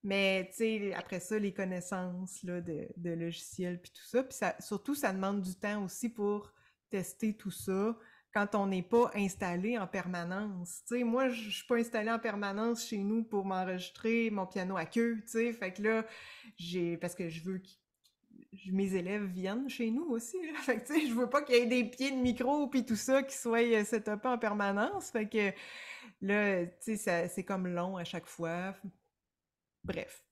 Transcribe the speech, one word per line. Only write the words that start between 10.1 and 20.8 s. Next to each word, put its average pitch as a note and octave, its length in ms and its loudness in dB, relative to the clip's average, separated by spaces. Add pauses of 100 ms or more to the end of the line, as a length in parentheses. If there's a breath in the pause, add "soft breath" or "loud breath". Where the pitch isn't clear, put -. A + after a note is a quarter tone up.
Tu A#3+ 120 -2
sais, B3 80 2
moi, B3+ 240 4
je, A#3 140 -4
je G#3 120 -4
suis - 120 -10
pas A#3+ 100 4
installée A#3 340 0
en A3+ 80 0
permanence G#3+ 680 -2
chez A3 120 -4
nous G#3+ 260 2
pour G3+ 220 0
m'enregistrer F#3+ 840 0
mon G3 160 0
piano F#3+ 300 -4
à E3 100 0
queue, A#3 360 0
tu - 100 -16
sais, A3+ 220 0
fait G3 180 -6
que G3+ 100 -10
là, A3 240 4 (520 loud breath)
j'ai... E3+ 400 -2
parce F3 180 -4
que F3 140 -4
je D#3+ 120 -10
veux F#3 180 -4
qu-, - 200 -18 (720)
j-, F#3+ 220 -6
mes F#3+ 200 4
élèves F#3+ 300 0
viennent F#3+ 460 -2
chez A#3 200 0
nous B3+ 180 2
aussi, A#3 280 -2 (100)
là. D4+ 140 -6
<laughs> C4+ 40 -8
Fait A#3 180 2